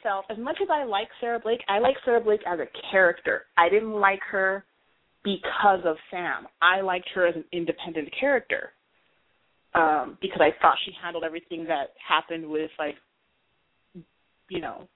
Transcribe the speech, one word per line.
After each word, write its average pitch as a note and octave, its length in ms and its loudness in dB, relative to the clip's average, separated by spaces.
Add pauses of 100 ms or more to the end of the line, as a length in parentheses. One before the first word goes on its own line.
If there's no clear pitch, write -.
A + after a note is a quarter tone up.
felt, G3 280 -4
as G#3+ 80 -10
much C#4 240 -6
as F#4+ 80 -2
I D4 140 0
like A3 240 -2 (120)
Sarah A#3 200 -4
Blake, A3+ 280 -2
I G3+ 120 2
like C4 160 2 (100)
Sarah A#3 140 4
Blake G#3+ 260 2
as F3 120 -4
a C#3+ 80 -6 (240)
character. F3+ 520 2 (160)
I E3+ 100 8
didn't G#3+ 240 2
like G3 280 2 (100)
her F#3+ 340 0 (600)
because G3 600 2
of D#3+ 120 0 (140)
Sam. F3 360 -6 (160)
I F#3 180 4
liked F#3 340 -2
her F3+ 120 4
as E3+ 80 2
an D#3+ 180 -10
independent E3 560 -4 (100)
character, - 540 -2 (1000)
um, D3+ 480 2
because F#3+ 180 -2
I D#3 100 6 (120)
thought D#3 220 8
she F#3+ 80 -10 (100)
handled E3+ 220 -8
everything E3 400 -10
that D3+ 240 -4 (180)
happened D#3+ 420 -2
with, D#3 300 -4
like, D3+ 160 -6 (1500)
you F3+ 120 -8
know, - 360 -12